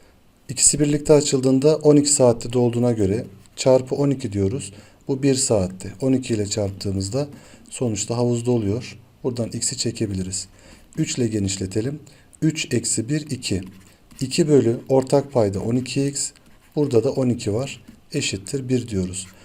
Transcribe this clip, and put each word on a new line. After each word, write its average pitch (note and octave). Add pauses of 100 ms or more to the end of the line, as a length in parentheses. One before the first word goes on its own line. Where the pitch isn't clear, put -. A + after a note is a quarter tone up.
(500)
İkisi C#3
birlikte D3
açıldığında C#3
on D3
iki D3
saatte A#2+
dolduğuna B2
göre G#2+ (300)
çarpı C3
on C#3+
iki B2+
diyoruz. G#2 (340)
Bu C3+
bir C#3
saatte. G2
On C3+
iki B2
ile G#2
çarptığımızda G2+ (420)
sonuçta A#2
havuz A#2+
doluyor. A#2+ (260)
Buradan A#2
X'i A#2
çekebiliriz. G2 (500)
Üç D#3
ile B2
genişletelim. G#2+ (420)
Üç D#3
eksi A#2
bir, D3+
iki. A2+ (600)
İki C3+
bölü A#2 (100)
ortak C3+
payda G2+
on A2+
iki C3+
x. - (440)
Burada B2
da C3+
on B2+
iki G#2+
var. C3 (300)
Eşittir C3
bir A#2+
diyoruz. F#2 (180)